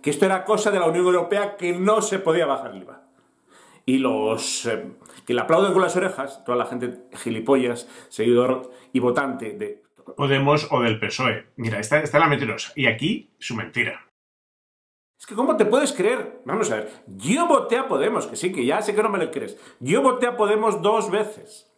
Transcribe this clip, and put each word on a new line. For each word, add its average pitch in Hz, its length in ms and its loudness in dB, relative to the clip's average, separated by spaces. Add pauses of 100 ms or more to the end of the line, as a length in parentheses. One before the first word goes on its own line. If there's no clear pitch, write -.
que 156 80 0
esto 190 160 2
era 190 180 0
cosa 208 280 2
de 190 80 2
la 170 60 2
Unión 175 200 2
Europea, 180 500 0
que 175 180 -4
no 202 280 2
se 196 160 -2
podía 165 280 2
bajar 127 260 -4
el 95 100 -16
iva. - 200 -20 (800)
Y 131 140 2
los, 110 680 -2
eh, 110 300 -6 (280)
que 123 80 -4
le 120 100 0
aplauden 180 300 4
con 185 100 4
las 175 120 0
orejas, 143 500 -4
toda 123 140 0
la 113 80 0
gente 123 480 -8
gilipollas, 120 760 -2 (200)
seguidor 123 640 2 (200)
y 131 60 0
votante 120 540 -2
de 104 340 -10 (300)
Podemos 139 540 2
o 123 120 2
del 110 180 0
pesoe. 110 460 -4 (100)
Mira, 110 240 -4
esta, 147 180 0
esta - 200 2
es 160 40 8
la 160 60 6
mentirosa. - 480 -2
Y 131 100 0
aquí, 139 440 -2 (100)
su 120 160 -8
mentira. - 500 -6 (1120)
Es - 80 -20
que, - 80 -14
¿cómo 254 220 2
te 214 80 6
puedes 220 280 4
creer? 180 520 -2
Vamos - 260 -2
a 110 60 0
ver, 107 140 -6 (180)
yo 170 400 0
voté 247 280 4
a - 120 -2
Podemos, 156 400 0
que - 80 -12
sí, 185 160 -4
que 131 120 -4
ya 160 180 2
sé 202 120 -2
que 202 80 2
no - 60 2
me 196 100 -2
lo - 140 -4
crees. 107 260 -10 (220)
Yo 165 220 2
voté 247 260 2
a 240 80 -4
Podemos 214 440 2
dos 208 300 0
veces. - 680 -6